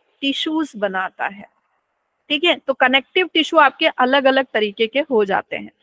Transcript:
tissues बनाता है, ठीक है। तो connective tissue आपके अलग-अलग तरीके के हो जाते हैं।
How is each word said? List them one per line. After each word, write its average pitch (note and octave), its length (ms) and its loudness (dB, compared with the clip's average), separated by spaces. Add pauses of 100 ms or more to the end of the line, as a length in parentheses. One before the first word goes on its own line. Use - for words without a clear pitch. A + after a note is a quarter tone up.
(200)
tissues D4+ 560 -4
बनाता F#3+ 500 -4
है, G3+ 180 -10 (840)
ठीक D4 160 -2
है। D#4+ 120 2
तो - 180 -6
connective C4+ 600 0
tissue D#4+ 240 2
आपके C#4+ 280 4
अलग-अलग C4 680 2
तरीके G#3+ 320 -2
के C4 140 -2
हो A#3+ 240 0
जाते - 320 -4
हैं। G#3 140 -12 (120)